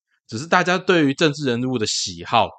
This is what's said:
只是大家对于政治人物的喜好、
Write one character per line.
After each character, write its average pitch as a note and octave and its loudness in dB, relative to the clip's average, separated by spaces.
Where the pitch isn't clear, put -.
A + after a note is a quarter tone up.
只 A2+ -10
是 C#3+ -10
大 F3+ 2
家 F3+ 0
对 F3 2
于 C3+ 2
政 D#3 2
治 C#3+ -6
人 A#2+ -2
物 B2+ -2
的 G#2+ -4
喜 E2+ -6
好、 G#2 2